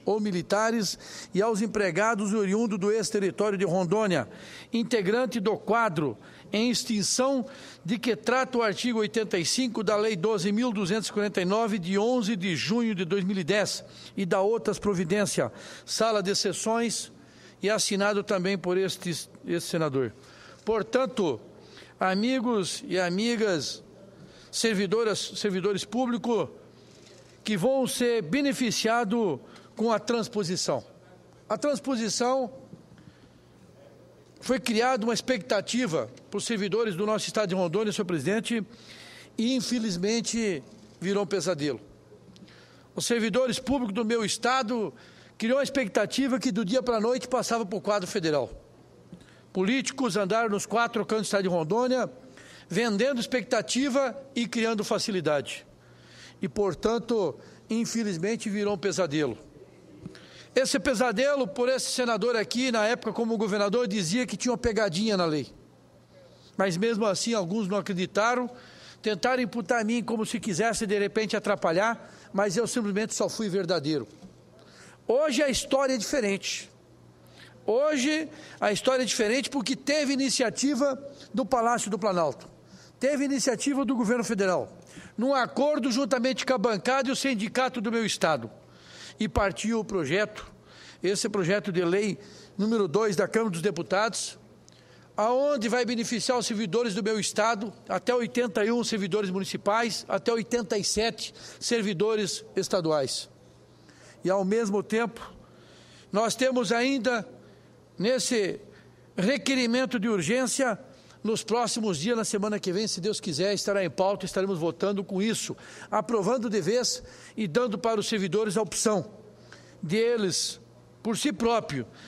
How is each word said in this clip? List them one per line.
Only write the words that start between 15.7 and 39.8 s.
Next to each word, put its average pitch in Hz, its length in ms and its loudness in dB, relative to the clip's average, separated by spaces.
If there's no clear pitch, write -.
Sala 214 380 2
de 190 120 0
sessões, 220 760 -2
e 190 80 0
assinado 202 540 2
também 196 340 0
por 180 180 -2
este, 185 360 -2
este 170 240 -4
senador. 135 440 0
Portanto, 220 800 0
amigos 214 880 0
e 175 100 -2
amigas, 190 880 0
servidoras, 208 840 0
servidores 190 480 0
públicos, 233 640 0
que 208 140 0
vão 262 280 2
ser 240 360 0
beneficiados 226 1160 2
com 226 160 2
a 208 80 2
transposição. 190 840 -2
A 220 80 0
transposição 254 960 0
foi 262 180 0
criada 233 480 2
uma 233 80 2
expectativa 202 960 0
para 202 80 -6
os - 80 -6
servidores 208 500 -2
do 202 100 -2
nosso 208 220 0
estado 214 220 0
de 185 60 0
Rondônia, 190 360 0
senhor 202 140 -2
presidente, 190 600 0
e 240 180 2
infelizmente 220 1080 0